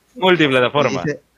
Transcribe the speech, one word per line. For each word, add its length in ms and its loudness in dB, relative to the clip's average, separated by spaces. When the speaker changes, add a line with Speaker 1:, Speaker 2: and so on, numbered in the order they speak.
Speaker 1:
Multiplataforma. 880 0
Speaker 2:
Dice, 160 -6